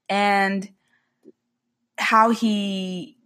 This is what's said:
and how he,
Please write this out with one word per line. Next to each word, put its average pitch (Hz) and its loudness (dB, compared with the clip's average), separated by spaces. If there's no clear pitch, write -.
and 196 0
how 226 4
he, 202 -4